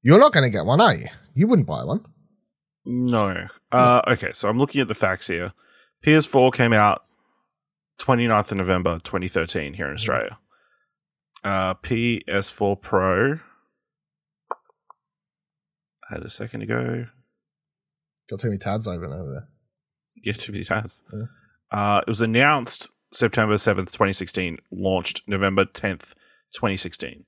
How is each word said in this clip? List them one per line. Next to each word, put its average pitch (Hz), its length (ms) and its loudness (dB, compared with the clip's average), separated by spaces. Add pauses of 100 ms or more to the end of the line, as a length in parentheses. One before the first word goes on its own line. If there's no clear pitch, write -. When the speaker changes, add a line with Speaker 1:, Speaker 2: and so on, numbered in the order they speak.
Speaker 1:
You're 156 180 8
not 285 120 8
gonna 135 180 4
get 92 160 -2
one, 131 140 4
are 208 140 6
you? 73 140 -8 (260)
You 180 140 2
wouldn't 202 180 4
buy 71 160 -8
one. 82 220 -6 (800)
Speaker 2:
No. 113 600 -2 (260)
Uh, 123 360 6
okay, - 260 0
so - 140 -6
I'm 113 100 0
looking 139 240 0
at 113 60 -2
the 107 60 -4
facts 95 320 -2
here. 87 280 -6 (480)
P 151 120 6
S 156 120 4
four 131 240 4
came 117 240 2
out 104 300 4 (960)
twenty-ninth 117 540 0
of 101 60 -4
November 90 440 0
twenty 92 240 -6
thirteen 82 460 -4
here 80 140 -8
in 69 60 -8
Speaker 1:
Mm-hmm. - 20 -10
Speaker 2:
Australia. 64 440 -4 (1040)
Uh, 95 320 -2
P 117 540 -2
S 98 220 -2
four 101 260 -2
Pro. 98 600 0 (1120)
I - 60 -8 (1500)
had - 140 -10
a - 40 -14
second 110 320 -12
ago. 120 460 -6 (1200)
Speaker 1:
Got 98 120 -12
too 120 80 -4
many 101 100 -4
tabs 107 280 -6
open 90 260 -8
over 80 200 -12
there. 67 160 -14 (720)
Speaker 2:
Yeah, 107 120 -4
too - 180 -10
many 98 120 -8
tabs. - 360 -6 (100)
Speaker 1:
Yeah. 107 120 -12 (480)
Speaker 2:
Uh, 104 300 2
it - 80 -6
was 107 120 -2
announced 120 680 0 (240)
September 107 420 2
seventh, 95 360 0
twenty 98 200 0
sixteen, 90 460 -6 (120)
launched 95 560 -4
November 98 380 0
tenth, - 500 -8 (400)
twenty 98 220 -2
sixteen. - 520 -10